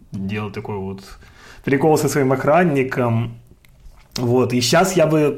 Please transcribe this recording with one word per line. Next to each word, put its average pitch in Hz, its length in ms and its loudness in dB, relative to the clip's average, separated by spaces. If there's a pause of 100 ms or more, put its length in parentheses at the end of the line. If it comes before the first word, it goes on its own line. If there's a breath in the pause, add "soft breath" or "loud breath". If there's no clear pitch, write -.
(120)
делал 101 400 -8
такой 104 260 -10
вот 95 260 -10 (640 loud breath)
прикол 139 320 2
со 151 120 0
своим 135 220 0
охранником. 131 1040 0 (800)
Вот, 123 360 0
и 123 80 0
щас 180 360 2
я 156 100 4
бы 151 300 2